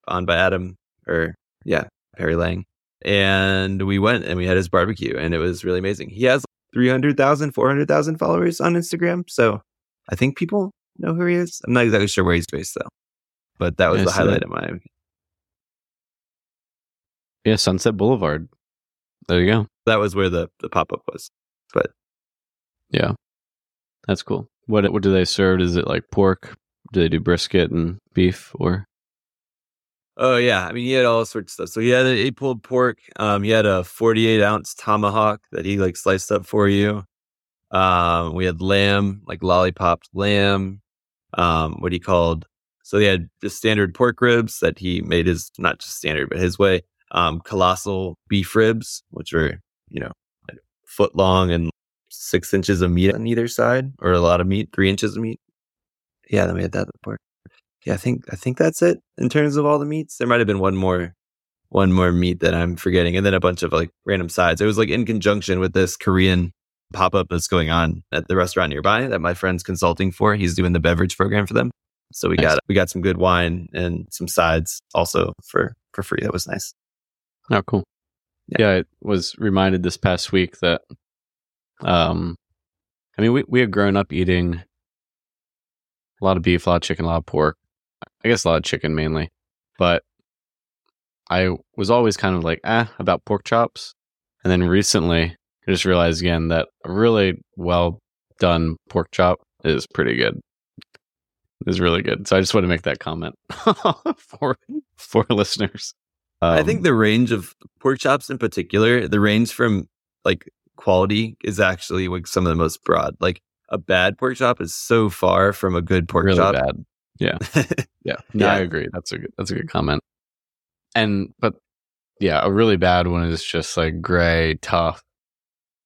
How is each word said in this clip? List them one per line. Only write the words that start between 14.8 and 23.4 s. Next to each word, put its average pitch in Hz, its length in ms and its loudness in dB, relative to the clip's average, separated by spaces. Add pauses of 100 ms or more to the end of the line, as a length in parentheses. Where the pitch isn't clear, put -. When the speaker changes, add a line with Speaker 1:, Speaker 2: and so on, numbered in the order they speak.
Speaker 2:
Yeah, 110 120 4
Sunset 104 400 0
Boulevard. 95 520 0 (800)
There 90 120 4
you 92 120 4
go. 110 140 2 (200)
Speaker 1:
That 110 100 4
was 101 180 0
where 95 140 0
the, 85 200 -2 (120)
the - 80 -10
pop-up - 340 -4 (100)
was. - 180 -18 (420)
But - 180 0 (1000)
Speaker 2:
Yeah. - 220 0 (960)